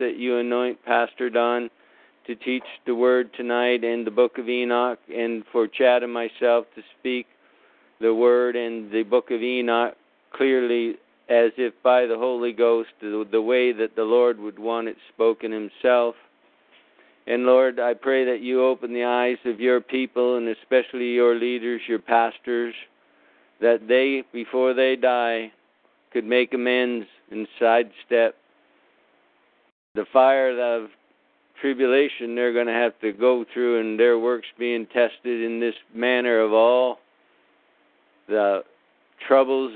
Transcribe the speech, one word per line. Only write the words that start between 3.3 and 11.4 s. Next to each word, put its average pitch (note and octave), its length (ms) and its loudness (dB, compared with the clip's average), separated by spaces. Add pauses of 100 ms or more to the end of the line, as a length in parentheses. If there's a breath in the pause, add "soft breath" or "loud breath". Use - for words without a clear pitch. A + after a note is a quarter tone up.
tonight A#2+ 480 0
and A#2 200 -4
the A2 60 -6
Book A#2+ 280 0
of A#2 100 -8
Enoch, B2 500 -2 (100)
and A2+ 440 -6
for A#2 160 0
Chad B2 340 2
and A#2+ 100 -8
myself A#2 600 -2
to A2 80 -20 (160)
speak B2 280 -6 (720 soft breath)
the A2+ 120 2
Word B2 440 2
and A#2 340 -8
the A2 140 0
Book A#2 260 0
of A#2 100 -2
Enoch A#2+ 540 -2 (380)
clearly, A#2+ 640 0 (320)
as A#2 280 4